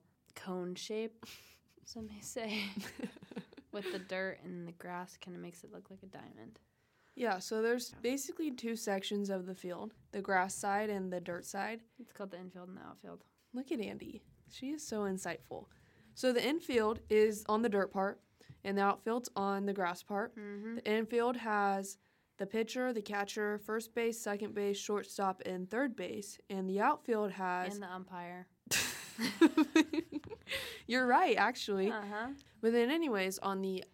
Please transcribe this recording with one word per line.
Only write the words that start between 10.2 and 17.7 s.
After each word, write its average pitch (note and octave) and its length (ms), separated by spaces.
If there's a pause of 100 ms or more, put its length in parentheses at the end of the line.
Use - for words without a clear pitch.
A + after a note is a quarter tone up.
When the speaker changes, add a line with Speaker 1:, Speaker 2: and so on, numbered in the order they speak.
Speaker 2:
grass F#3+ 320
side G#3 360
and F#3+ 240
the F3+ 80
dirt F3 240
side. G#3+ 360 (160)
Speaker 1:
It's A#3+ 140
called G3 200
the F3 80
infield F3+ 280
and F#3 100
the - 80
outfield. - 380 (300)
Speaker 2:
Look C4 180
at C#4+ 80
Andy. G#3 420 (280)
She C4 220
is D4+ 140
so G#3+ 180
insightful. F#3+ 640 (460)
So B3+ 200
the A#3+ 120
infield A#3+ 540 (100)
is G#3+ 380
on G#3+ 140
the A#3 80
dirt G3 220